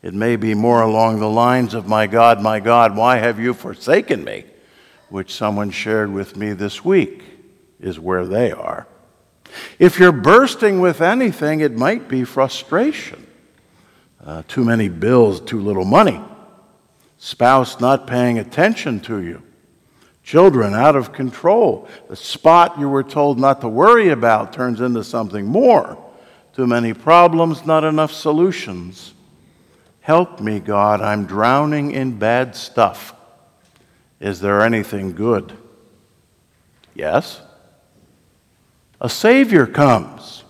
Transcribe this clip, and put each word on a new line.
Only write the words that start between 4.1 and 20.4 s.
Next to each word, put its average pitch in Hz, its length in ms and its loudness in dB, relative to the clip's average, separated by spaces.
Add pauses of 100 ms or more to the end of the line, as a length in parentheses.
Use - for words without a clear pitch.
me?" 50 220 -14 (640)
which 95 260 -12
someone 104 340 -4
shared 107 440 -4
with 98 240 -10
me 104 160 -8
this 98 320 -10
week - 360 0 (600)
is 87 180 -10
where 90 260 -4
they 104 240 -2
are. - 380 -12 (880)
If 180 220 4
you're 180 140 8
bursting 196 680 2
with 175 220 0
anything, 170 580 0
it 143 160 0
might 170 320 -2
be 127 160 -4
frustration. - 1040 -4 (1000)
Uh, 80 220 -14
too 131 160 -4
many 113 240 0
bills, 98 540 2
too 113 180 -8
little 98 240 -4
money. 156 380 2 (960)
Spouse 127 640 0
not 127 260 0
paying 120 320 -2
attention 139 640 -4
to 110 160 -10
you. 85 240 -12 (840)
Children 135 500 4